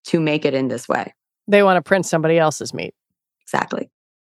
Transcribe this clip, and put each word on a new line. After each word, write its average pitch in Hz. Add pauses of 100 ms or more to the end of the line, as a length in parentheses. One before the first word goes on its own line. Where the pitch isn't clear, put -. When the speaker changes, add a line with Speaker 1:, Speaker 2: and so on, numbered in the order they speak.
Speaker 1:
to 170
make 151
it 139
in 131
this 120
way. - (320)
Speaker 2:
They 202
want 185
to 165
print 190
somebody 160
else's 156
meat. - (480)
Speaker 1:
Exactly. - (360)